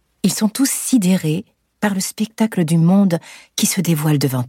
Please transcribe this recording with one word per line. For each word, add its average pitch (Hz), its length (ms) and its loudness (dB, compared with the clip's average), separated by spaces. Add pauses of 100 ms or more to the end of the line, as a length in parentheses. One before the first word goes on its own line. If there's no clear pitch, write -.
(220)
Ils 185 100 0
sont 214 160 -2
tous 262 220 -2
sidérés 180 760 0 (360)
par 208 140 -2
le 185 60 -4
spectacle 214 640 -2
du 170 140 2
monde 175 400 4 (380)
qui 208 100 -2
se - 140 -2
dévoile 156 380 0
devant 131 300 -2